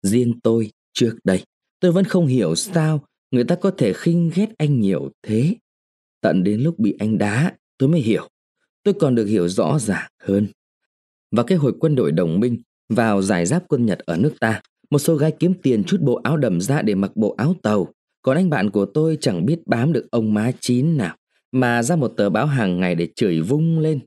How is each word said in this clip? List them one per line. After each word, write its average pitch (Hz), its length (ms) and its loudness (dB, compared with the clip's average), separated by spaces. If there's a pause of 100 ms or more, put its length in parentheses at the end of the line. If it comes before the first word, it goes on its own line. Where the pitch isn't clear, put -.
Riêng 117 400 0
tôi, 113 280 0 (220)
trước 113 320 -2
đây, 92 200 0 (360)
tôi 180 120 2
vẫn 185 120 2
không 175 220 0
hiểu 113 280 2
sao 156 460 -2 (300)
người 120 140 2
ta 175 100 0
có 190 160 -2
thể 123 220 0
khinh 170 420 0
ghét 202 140 0 (100)
anh 147 220 0
nhiều 80 300 0 (120)
thế. 123 340 0 (640)
Tận 87 240 2
đến 104 160 0
lúc 165 180 -2
bị 107 200 0
anh 107 200 -2
đá, 113 340 0 (260)
tôi 135 100 2
mới 165 120 2
hiểu. 107 280 -2 (540)
Tôi 202 180 2
còn 135 140 2
được 113 120 0
hiểu 98 220 0
rõ 90 300 0
ràng - 320 -4 (120)
hơn. 101 240 0 (840)
Và 120 120 0
cái 180 160 0
hồi 139 220 0
quân 156 140 2
đội 101 180 0
đồng 85 280 0
minh 120 220 -2 (260)
vào 110 340 2
giải 92 240 0
giáp 156 220 -2
quân 123 180 0
Nhật 92 120 0
ở - 180 -6
nước 151 240 0
ta, 110 220 -2 (280)
một 147 80 2
số 165 180 0
gái 151 220 0
kiếm 180 240 2
tiền 110 220 2
chút 190 160 -2
bộ 131 240 0
áo 160 120 0
đầm 107 240 0
ra 135 220 -2
để 104 120 0
mặc 98 200 -2
bộ 107 240 -2
áo 101 240 0
tàu. 104 300 0 (300)
Còn 131 140 2
anh 185 140 2
bạn 104 200 -2
của 98 160 0
tôi 156 340 0
chẳng 92 260 0
biết 165 200 0
bám 123 260 0
được - 180 -2
ông 110 240 0
má 110 260 0
chín 135 360 0
nào, 101 200 -4 (360)
mà 120 300 0
ra 160 140 0
một 131 120 0
tờ 101 220 0
báo 110 160 0
hàng 107 340 0
ngày 90 140 0
để 85 220 -2
chửi 87 240 0
vung 156 380 0
lên. 156 280 -2